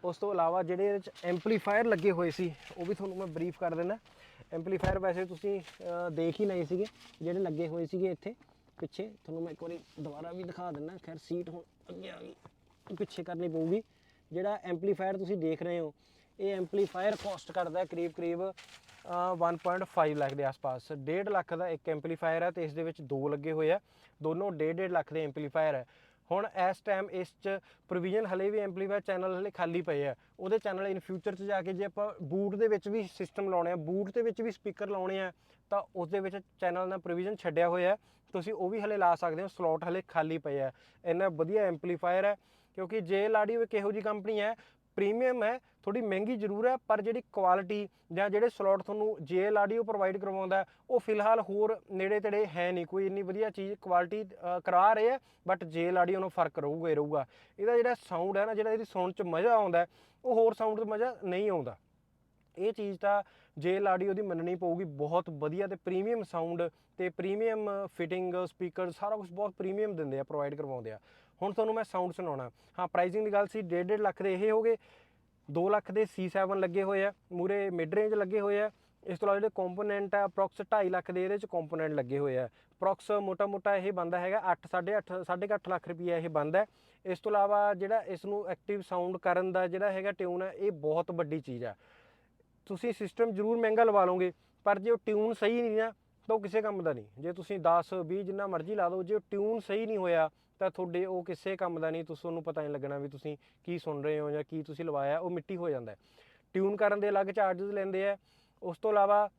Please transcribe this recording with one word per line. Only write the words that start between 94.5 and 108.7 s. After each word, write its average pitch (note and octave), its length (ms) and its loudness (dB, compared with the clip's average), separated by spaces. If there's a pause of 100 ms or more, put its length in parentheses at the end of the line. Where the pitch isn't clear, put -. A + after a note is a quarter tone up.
ਪਰ G3+ 160 4
ਜੇ A3 120 2
ਉਹ A#3 140 6
ਟਿਊਨ G#3+ 280 2
ਸਹੀ A3+ 280 2
ਨਹੀਂ A3 160 2
ਨਾ, A3+ 140 2 (360)
ਤਾਂ A3 80 4
ਉਹ G#3+ 60 0
ਕਿਸੇ G3+ 200 2
ਕੰਮ G3+ 220 -2
ਦਾ D#3 100 2
ਨਹੀਂ। A2+ 120 -6 (140)
ਜੇ E3+ 140 -4
ਤੁਸੀਂ F#3+ 260 -6
ਦਸ, E3 340 4
ਵੀਹ F#3 300 -2
ਜਿੰਨਾ G3 240 -4
ਮਰਜ਼ੀ F3+ 280 -2
ਲਾ F3+ 140 2
ਦਿਓ, F#3 140 -2
ਜੇ F#3+ 120 -2
ਉਹ G#3+ 40 2 (120)
ਟਿਊਨ G#3+ 280 0
ਸਹੀ G#3 260 -2
ਨਹੀਂ G#3+ 120 -2
ਹੋਇਆ, E3+ 320 4 (300)
ਤਾਂ F#3+ 120 0
ਤੁਹਾਡੇ F3+ 340 -2
ਉਹ F#3 180 -4
ਕਿਸੇ F#3+ 320 -6
ਕੰਮ F3 240 -2
ਦਾ D#3+ 100 0
ਨਹੀਂ। E3 140 -4
ਤੁਸੀਂ, D#3+ 180 -10
ਤੁਹਾਨੂੰ E3 220 -6
ਪਤਾ D#3 180 -4
ਨਹੀਂ D3+ 100 -4
ਲੱਗਣਾ C#3 260 -6
ਵੀ C#3+ 120 -6
ਤੁਸੀਂ C#3+ 280 -10 (260)
ਕੀ F3 160 -4
ਸੁਣ D3 240 -4
ਰਹੇ D3+ 160 0
ਹੋ D3 120 -2
ਜਾਂ D3+ 180 -2
ਕੀ D#3+ 140 -6
ਤੁਸੀਂ D#3 220 -8
ਲਵਾਇਆ, C#3+ 340 0
ਉਹ F3+ 100 -4
ਮਿੱਟੀ F3 280 -6
ਹੋ E3+ 120 -2
ਜਾਂਦਾ A#2+ 220 -4
ਹੈ। G2+ 60 -16 (560)
ਟਿਊਨ G3 220 2
ਕਰਨ G#3 240 4
ਦੇ G3+ 100 2
ਅਲੱਗ G3 180 4
ਚਾਰਜਸ G3 440 0
ਲੈਂਦੇ G3 380 0
ਆ। G3 80 -2 (460)
ਉਸ F3 140 -6